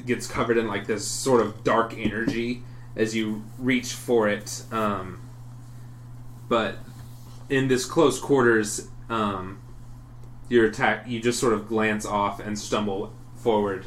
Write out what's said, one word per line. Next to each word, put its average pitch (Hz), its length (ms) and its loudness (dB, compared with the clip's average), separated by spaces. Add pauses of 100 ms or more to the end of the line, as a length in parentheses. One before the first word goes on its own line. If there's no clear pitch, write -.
gets 120 200 0
covered 117 300 2
in, 113 120 2
like, 101 180 -4
this 104 200 -2
sort 123 360 4
of 104 220 -2
dark 113 340 4
energy 113 640 -2 (340)
as 110 180 2
you 107 300 0 (140)
reach 127 340 0
for 117 360 4
it, - 420 -4
um, 101 500 -2 (1300)
but 113 280 2 (760)
in 135 180 2
this 127 160 4
close 147 340 4
quarters, 117 720 4 (220)
um, 101 480 -2 (920)
your 120 180 8
attack, 110 400 0
you 120 140 -4
just 120 200 0
sort 123 120 4
of 104 160 0
glance 107 380 2
off 101 340 0
and 104 180 -6
stumble 104 540 -2 (240)
forward 101 500 2